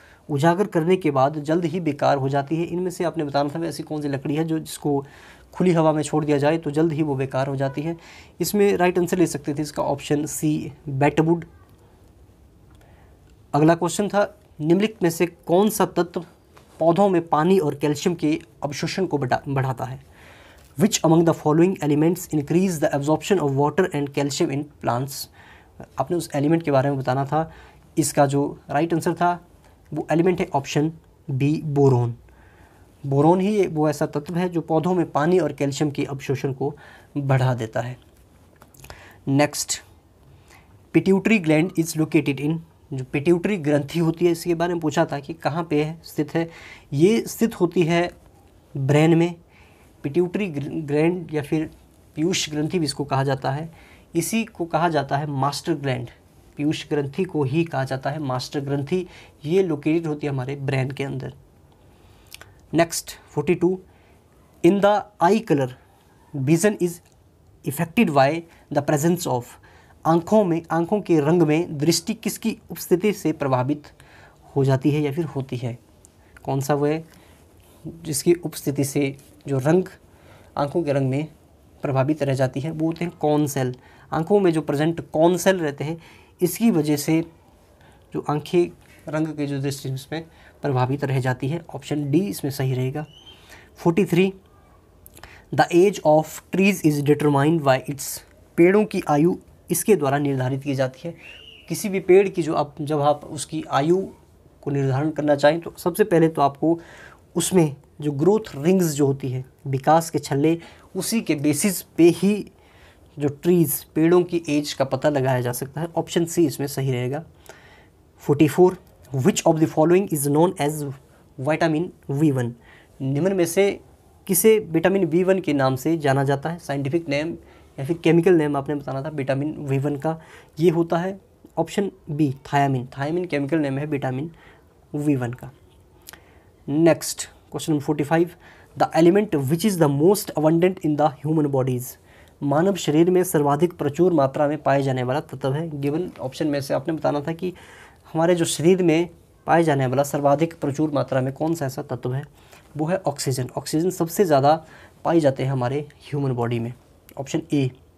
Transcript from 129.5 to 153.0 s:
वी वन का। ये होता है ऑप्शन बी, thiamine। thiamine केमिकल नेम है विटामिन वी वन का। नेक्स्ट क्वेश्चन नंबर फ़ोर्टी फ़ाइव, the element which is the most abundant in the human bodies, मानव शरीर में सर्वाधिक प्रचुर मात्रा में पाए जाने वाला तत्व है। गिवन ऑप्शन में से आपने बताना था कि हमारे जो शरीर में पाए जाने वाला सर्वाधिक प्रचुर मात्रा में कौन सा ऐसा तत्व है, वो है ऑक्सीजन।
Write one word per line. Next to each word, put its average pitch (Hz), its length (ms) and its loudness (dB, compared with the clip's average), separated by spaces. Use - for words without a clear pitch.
वी 139 180 -4
वन 143 180 -2
का। 160 240 -6
ये 170 100 4
होता 165 280 0
है 190 220 -6
ऑप्शन 185 320 -2
बी, 147 220 0
thiamine। 139 440 0
thiamine 165 380 -4
केमिकल 147 320 -2
नेम 139 180 -2
है 143 80 -4
विटामिन 139 460 -4
वी 147 200 0
वन 123 180 -4
का। 127 180 -14
नेक्स्ट 151 600 2
क्वेश्चन 156 220 -4
नंबर 143 100 0
फ़ोर्टी 151 200 -2
फ़ाइव, 165 280 0
the - 180 0
element 185 400 4
which 160 200 0
is 190 140 0
the 156 140 4
most 170 400 2
abundant 165 520 2
in 151 120 0
the 147 200 2
human 151 360 0
bodies, 127 320 -2
मानव 156 360 2
शरीर 165 340 2
में 180 120 4
सर्वाधिक 156 540 2
प्रचुर 170 360 2
मात्रा 143 340 2
में 151 160 -4
पाए 139 200 2
जाने 127 200 0
वाला 143 180 -2
तत्व 135 320 -6
है। 160 160 -4
गिवन 156 280 -2
ऑप्शन - 280 -6
में 143 140 -2
से 139 120 -6
आपने 143 200 -4
बताना 147 280 -2
था 160 120 -6
कि 180 200 -8
हमारे 165 220 2
जो 165 120 0
शरीर 180 360 2
में 170 260 2
पाए 165 160 4
जाने 139 240 2
वाला 123 160 0
सर्वाधिक 143 560 0
प्रचुर 151 320 -2
मात्रा 135 300 -2
में 135 120 -4
कौन 156 220 -2
सा 165 100 -4
ऐसा 135 160 -6
तत्व 131 320 -6
है, 139 100 -6
वो 151 80 -2
है 180 120 0
ऑक्सीजन। 135 600 -4